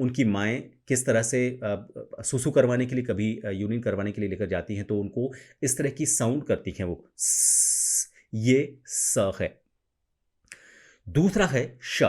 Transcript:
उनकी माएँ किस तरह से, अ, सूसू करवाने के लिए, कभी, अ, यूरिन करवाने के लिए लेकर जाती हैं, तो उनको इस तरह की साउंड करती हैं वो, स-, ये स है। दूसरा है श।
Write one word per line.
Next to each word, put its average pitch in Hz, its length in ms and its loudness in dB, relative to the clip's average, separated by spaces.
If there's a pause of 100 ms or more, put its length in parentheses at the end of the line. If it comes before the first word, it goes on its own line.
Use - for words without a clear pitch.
उनकी 127 240 2
माएँ 107 460 0 (180)
किस 127 180 0
तरह 113 160 4
से, 123 400 0
अ, 101 240 -4 (340)
सूसू 127 300 -2
करवाने 123 360 4
के 123 80 -6
लिए, 127 100 0
कभी, 110 400 0
अ, 107 60 -4
यूरिन 104 300 -2
करवाने 101 320 -2
के 104 80 -6
लिए 101 100 0
लेकर 95 160 -4
जाती 90 300 -4
हैं, 101 80 -4
तो 104 160 -2
उनको 120 320 -4 (300)
इस 123 160 0
तरह 143 120 0
की 156 160 -4
साउंड 135 380 0
करती - 260 -2
हैं 92 140 -6
वो, 87 200 -6 (120)
स-, - 960 0 (240)
ये 127 520 2
स - 540 0
है। 90 200 -4 (1500)
दूसरा 185 380 2
है 131 360 -2
श। - 260 -2